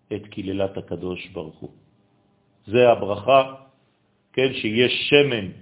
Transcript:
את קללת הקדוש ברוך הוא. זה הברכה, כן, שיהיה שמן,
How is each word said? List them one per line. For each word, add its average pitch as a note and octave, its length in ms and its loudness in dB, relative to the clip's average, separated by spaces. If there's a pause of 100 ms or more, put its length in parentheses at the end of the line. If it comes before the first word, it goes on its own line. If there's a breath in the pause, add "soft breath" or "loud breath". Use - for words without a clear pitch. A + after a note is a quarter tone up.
(120)
את G#2 140 -8
קללת G2 500 -6
הקדוש F2+ 500 -10
ברוך D#2+ 320 -14
הוא. - 120 -16 (960)
זה A#2+ 240 4
הברכה, G#2 640 2 (760)
כן, C3 200 0
שיהיה A#2+ 360 2
שמן, C3 580 2 (160)